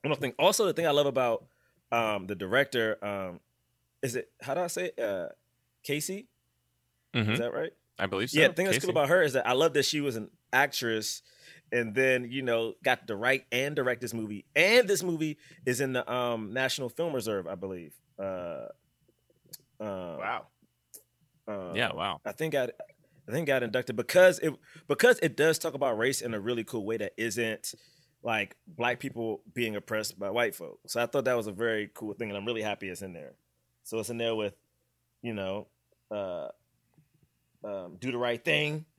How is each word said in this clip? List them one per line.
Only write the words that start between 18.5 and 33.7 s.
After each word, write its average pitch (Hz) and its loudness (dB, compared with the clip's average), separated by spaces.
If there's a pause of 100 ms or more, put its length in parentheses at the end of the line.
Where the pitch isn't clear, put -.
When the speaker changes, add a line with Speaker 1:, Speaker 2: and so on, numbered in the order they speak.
Speaker 1:
um, 107 -6 (300)
Speaker 3:
Wow. 104 -6 (1040)
Speaker 1:
uh, 95 -8
Speaker 2:
Yeah, 117 0
wow. 87 -4
Speaker 1:
I 104 -6
think 160 -4
got, 131 0 (580)
I 104 -6
think 156 -2
got 135 2
inducted 117 -2
because 180 8
it, 156 0 (340)
because 156 6
it 147 0
does 156 4
talk 156 -4
about 131 0
race 127 2
in 117 -4
a 104 -4
really 117 -2
cool 110 -6
way 113 -2
that 98 -4
isn't, 110 -2 (480)
like, 110 -2 (100)
black 123 -2
people 113 -6 (120)
being 113 -2
oppressed 104 -6
by 98 -4
white 113 0
folk. 78 -14
So 117 -2
I 117 2
thought 131 0
that 127 2
was 110 -2
a 107 -8
very 107 -2
cool 107 -8
thing, 113 -6
and 101 -6
I'm 101 -6
really 113 -4
happy 101 -4
it's 90 -8
in 95 -10
there. 73 -14 (500)